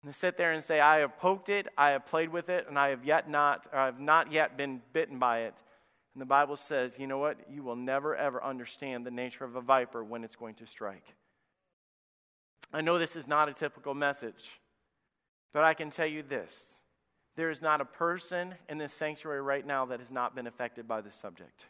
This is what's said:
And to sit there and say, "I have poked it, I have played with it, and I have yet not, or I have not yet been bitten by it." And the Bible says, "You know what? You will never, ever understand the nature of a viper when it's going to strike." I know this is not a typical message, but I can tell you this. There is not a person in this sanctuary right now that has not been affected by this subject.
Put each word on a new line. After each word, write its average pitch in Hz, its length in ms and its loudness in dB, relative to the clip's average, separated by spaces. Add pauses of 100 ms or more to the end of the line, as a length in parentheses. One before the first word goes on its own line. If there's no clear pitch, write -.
And 143 100 -14
to - 40 -14
sit 180 200 0
there 170 160 2
and 156 100 -2
say, 156 160 2
"I 151 200 8
have 143 200 2
poked 190 300 0
it, 202 180 0 (100)
I 143 140 6
have 135 160 0
played 165 220 0
with 165 200 -6
it, 180 200 0
and 143 100 -2
I 139 120 4
have 127 140 -4
yet 151 240 4
not, 147 440 2
or 143 80 0
I 135 60 4
have 127 120 -4
not 151 320 4
yet 151 260 2
been 135 260 -4 (100)
bitten 151 260 -2
by 120 220 2
it." 113 140 -6 (600)
And 135 60 -14
the 131 60 -10
Bible 139 300 4
says, 127 420 -4
"You 135 80 -8
know 135 120 -4
what? 147 200 -2 (120)
You 143 120 -14
will 120 140 -8
never, 135 380 -2
ever 135 300 -2
understand 123 640 -8
the 123 40 -8
nature 123 340 -8
of 120 120 -10
a 127 60 -6
viper 123 420 2
when 117 180 -8
it's 113 140 -14
going 110 200 -12
to 113 100 -20
strike." - 480 -12 (1600)
I 156 120 -6
know 170 160 4
this 165 180 -2
is 147 100 -10
not 147 220 4
a 139 60 -6
typical 143 400 -4
message, 139 680 -2 (920)
but 151 100 4
I 160 80 6
can 156 160 -4
tell 160 180 -4
you 156 160 -6
this. 127 600 -10 (540)
There 165 140 -2
is 143 120 -8
not 151 180 4
a 135 60 -4
person 175 680 -4 (120)
in 151 80 -8
this 147 160 -8
sanctuary 151 480 -6
right 139 240 -2
now 135 220 -2
that 123 140 -6
has 123 120 -16
not 123 220 -2
been 127 120 -8
affected 117 400 -8
by 113 140 -4
this 101 160 -16
subject. 87 540 -18